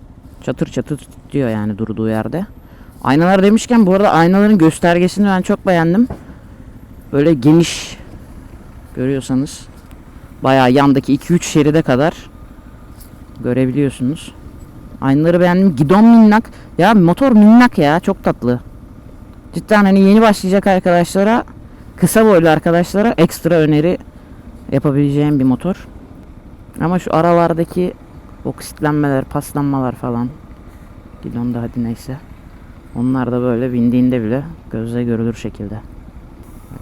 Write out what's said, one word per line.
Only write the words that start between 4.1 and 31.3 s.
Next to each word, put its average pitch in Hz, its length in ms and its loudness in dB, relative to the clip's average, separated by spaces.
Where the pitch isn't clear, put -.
aynaların 196 460 2
göstergesini 175 680 0
ben 190 160 0
çok 202 260 -4
beğendim. 180 400 2
Böyle 147 200 2
geniş, 156 640 0
görüyorsanız 135 720 -6
bayağı 131 280 2
yandaki 139 420 2
iki 139 200 -2
üç 175 120 0
şeride 151 360 2
kadar 139 320 0
görebiliyorsunuz. 127 920 -4
Aynaları 156 380 0
beğendim. 180 360 2
Gidon 165 300 4
minnak. 226 440 6
Ya 190 160 4
motor 208 380 2
minnak 226 460 6
ya, 156 220 2
çok - 240 -6
tatlı. 123 360 -4
Cidden 208 320 0
hani 196 140 2
yeni 196 220 6
başlayacak 202 460 0
arkadaşlara, 190 760 0
kısa 220 300 2
boylu 170 240 4
arkadaşlara 175 680 0
ekstra - 380 0
öneri 156 420 2
yapabileceğim 143 680 0
bir 131 40 0
motor. 131 440 -2
Ama 175 180 -2
şu - 160 -4
aralardaki 170 800 0
oksitlenmeler, 143 800 -4
paslanmalar 139 720 -6
falan, 123 340 -6
gidonda 120 380 -8